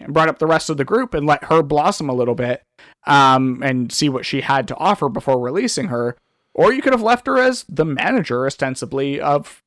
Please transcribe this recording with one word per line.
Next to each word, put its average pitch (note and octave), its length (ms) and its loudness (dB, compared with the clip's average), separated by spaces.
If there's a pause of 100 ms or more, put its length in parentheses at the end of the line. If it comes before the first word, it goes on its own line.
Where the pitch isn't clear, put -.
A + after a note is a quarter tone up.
and C#3+ 120 -10
brought D#3+ 140 4
up D3+ 100 -4
the D#3 80 0
rest D#3+ 240 0
of D#3 60 -4
the C#3 80 -2
group A3+ 300 -2
and D3 120 -2
let D3 180 2
her D#3+ 180 4
blossom D3+ 460 0
a C3 60 -2
little A#2+ 200 0
bit, B2 280 -4 (440)
um, C3 560 4
and B2+ 300 -2
see D3+ 160 0
what B2+ 180 -4
she C#3 160 -4
had C3+ 260 0
to - 80 -10
offer F3+ 320 0
before B2 320 0
releasing C#3 480 -4
her. A#2+ 280 -4 (360)
Or - 200 4
you C4+ 100 -4
could C4+ 100 2
have A#3 100 2
left A#3 260 0
her C4 100 0
as B3+ 300 0
the D#3+ 160 -2
manager, C#3 600 -2
ostensibly, C3+ 760 -4
of, - 460 -2